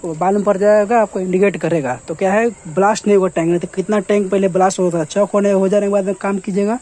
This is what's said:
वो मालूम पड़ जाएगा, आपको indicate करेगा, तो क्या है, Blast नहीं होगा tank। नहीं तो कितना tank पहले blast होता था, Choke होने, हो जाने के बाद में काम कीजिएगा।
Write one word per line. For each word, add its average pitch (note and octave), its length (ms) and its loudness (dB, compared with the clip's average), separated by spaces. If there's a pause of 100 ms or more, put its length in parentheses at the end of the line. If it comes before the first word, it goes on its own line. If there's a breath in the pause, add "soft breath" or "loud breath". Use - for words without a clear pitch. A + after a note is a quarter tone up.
वो E3 120 -6
मालूम F#3+ 280 0
पड़ G3 140 2
जाएगा, G#3 440 4
आपको G3+ 200 -2
indicate F#3 380 0
करेगा, D3+ 360 -2 (140)
तो E3 60 -6
क्या F#3+ 180 -2
है, A3+ 160 2 (200)
Blast G3 380 0
नहीं G#3 100 4
होगा F#3+ 140 2
tank। E3+ 180 -2
नहीं F3 100 2
तो F3+ 100 -6
कितना G3 320 -2
tank G3+ 300 -2
पहले G3 200 0
blast F#3 280 0
होता F3 200 0
था, D#3 80 -2
Choke G3+ 240 -2
होने, G3+ 220 2
हो F#3+ 160 2
जाने G3+ 180 2
के G3 60 -2
बाद G3+ 120 0
में G3 120 -4
काम G3 240 -4
कीजिएगा। G3+ 420 -4